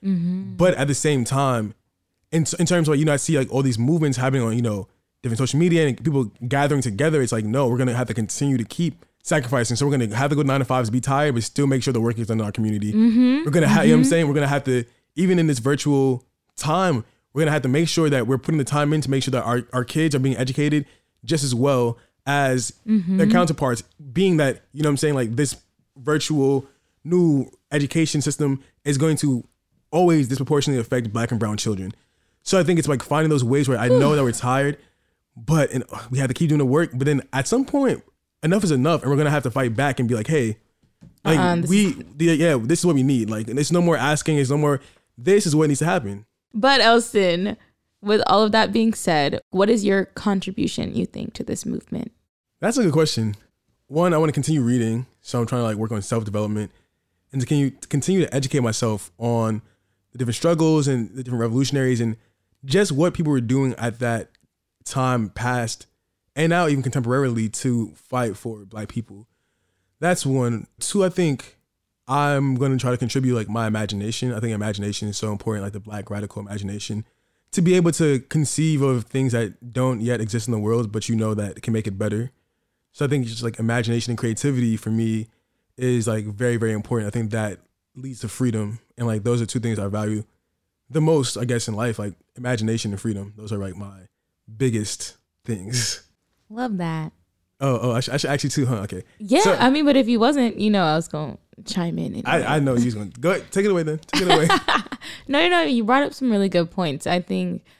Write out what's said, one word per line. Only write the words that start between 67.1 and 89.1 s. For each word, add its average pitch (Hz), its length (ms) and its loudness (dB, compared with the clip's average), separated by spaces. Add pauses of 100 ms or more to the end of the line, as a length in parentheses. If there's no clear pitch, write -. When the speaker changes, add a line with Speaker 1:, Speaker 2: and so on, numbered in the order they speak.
Speaker 2:
to 117 440 -2
fight 120 420 -4
for 107 280 -12
Black 107 220 -12
people. 107 400 -10 (720)
That's 175 260 0
one. 123 420 0 (120)
Two, - 240 0
I 185 60 2
think 165 480 -2 (500)
I'm 139 480 2
gonna 131 220 2
try 123 140 0
to 123 60 0
contribute, 127 380 0
like, 107 140 -2
my 113 180 -2
imagination. 107 680 -4
I 107 60 -6
think 113 140 -4
imagination 104 540 -4
is 101 100 -6
so 107 140 -4
important, 104 320 -6
like, 101 100 -8
the 104 60 -10
Black 104 300 -12
radical 104 320 -8
imagination, 104 640 -8 (460)
to - 100 0
be 175 140 4
able 170 180 4
to 147 260 2 (100)
conceive 156 520 0
of 131 240 0
things 135 280 -2
that 117 400 -6
don't 127 280 -2
yet 120 200 0
exist 110 260 -4
in 123 40 0
the 110 80 -2
world, 110 320 0
but 107 180 -6
you 113 60 0
know 110 180 0
that 104 240 -6
it - 40 -20
can 117 120 -2
make 110 140 -2
it 98 100 -6
better. 107 340 -4 (600)
So - 140 -4
I - 20 0
think 131 200 0
just, 113 160 -10
like, 113 160 -4
imagination 117 520 0
and 113 60 -4
creativity 120 600 0
for 110 120 -8
me 110 380 -2 (500)
is, 123 300 0
like, 110 180 -2
very, 117 320 -2
very 110 160 0
important. 107 340 -4
I 104 40 -6
think 110 200 -4
that 107 280 -4 (360)
leads 127 260 -14
to 120 60 -8
freedom. 110 520 -2 (180)
And, 120 100 -4
like, 107 160 -2